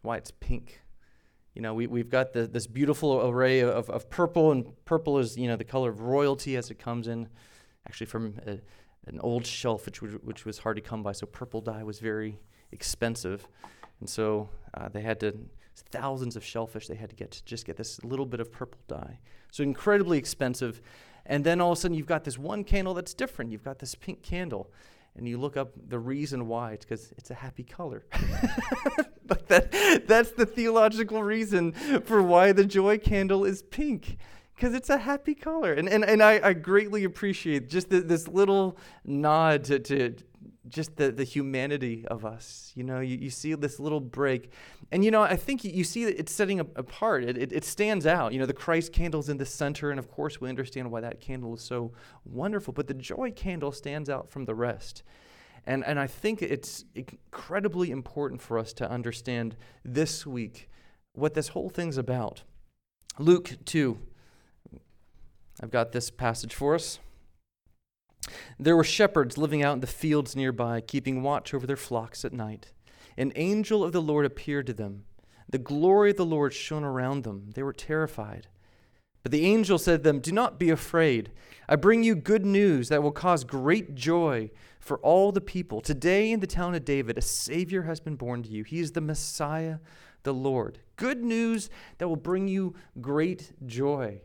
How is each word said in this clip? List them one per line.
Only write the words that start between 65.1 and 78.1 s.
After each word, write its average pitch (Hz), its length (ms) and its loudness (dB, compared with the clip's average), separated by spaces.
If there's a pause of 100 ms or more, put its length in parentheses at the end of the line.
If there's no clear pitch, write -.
I've 110 80 -10
got 117 220 0
this 123 180 -4
passage 120 440 -4
for 143 200 2
us. - 240 -4 (1600)
"There 160 180 6
were 160 80 8
shepherds 165 540 4
living 147 240 2
out 143 120 4
in 127 60 -4
the 131 60 -4
fields 147 480 0
nearby, 120 460 -2
keeping 131 420 -4
watch 143 320 -2
over 127 120 -4
their 135 100 -2
flocks 117 480 -6
at 120 80 -6
night. 107 400 -10 (440)
An 131 200 -2
angel 208 480 2
of 170 80 -2
the 175 100 2
Lord 151 240 2
appeared 143 400 -4
to 120 80 -6
them. 101 300 -8 (440)
The 135 100 -2
glory 185 520 4
of 202 60 2
the 185 100 2
Lord 147 260 2
shone 151 320 -6
around 131 380 -2
them. 104 320 -10
They 135 80 -6
were 139 100 -4
terrified. 151 760 -6 (720)